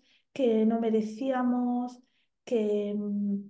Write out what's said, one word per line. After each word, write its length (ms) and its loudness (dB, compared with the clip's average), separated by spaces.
que 320 2
no 140 4
merecíamos, 1200 0
que, 540 0
mm, 400 -2